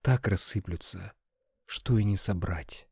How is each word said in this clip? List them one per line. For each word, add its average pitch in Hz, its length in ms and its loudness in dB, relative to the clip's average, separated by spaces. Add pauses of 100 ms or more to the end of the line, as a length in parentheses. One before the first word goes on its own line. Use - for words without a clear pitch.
Так 127 260 4
рассыплются, 95 840 -2 (540)
что - 320 2
и 104 60 4
не 101 120 2
собрать 87 760 -4